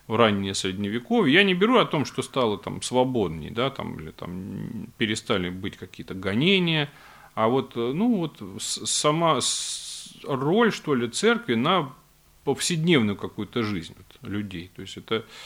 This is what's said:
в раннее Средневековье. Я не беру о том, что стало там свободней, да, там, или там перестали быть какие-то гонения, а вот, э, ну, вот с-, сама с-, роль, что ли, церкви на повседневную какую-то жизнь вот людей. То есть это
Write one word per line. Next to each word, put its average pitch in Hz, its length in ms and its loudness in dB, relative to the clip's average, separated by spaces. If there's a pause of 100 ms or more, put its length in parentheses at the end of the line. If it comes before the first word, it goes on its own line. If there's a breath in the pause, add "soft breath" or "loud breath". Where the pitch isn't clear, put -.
в 110 80 0
раннее 101 380 4
Средневековье. 113 800 0
Я 196 120 6
не 190 100 4
беру 220 240 4
о 170 80 4
том, 147 180 0
что - 180 -4
стало 110 360 0
там 95 240 -8
свободней, 104 680 0
да, 127 200 -2
там, 82 300 -8
или 80 100 -12
там 98 800 -10 (100)
перестали 107 500 0
быть 92 280 -8
какие-то - 380 -12
гонения, 147 760 0 (440 soft breath)
а 110 120 2
вот, 123 300 0
э, 117 180 -2
ну, 220 220 2
вот 165 260 -4 (180)
с-, - 260 -6
сама 156 540 2
с-, - 840 -6
роль, 165 480 2
что 143 240 0
ли, 117 120 0
церкви 226 460 2
на 143 380 2 (520)
повседневную 143 720 2
какую-то 110 460 -6
жизнь 101 340 -4
вот - 340 -16
людей. 95 440 -6
То - 80 -14
есть - 140 -14
это 101 280 -4 (220 loud breath)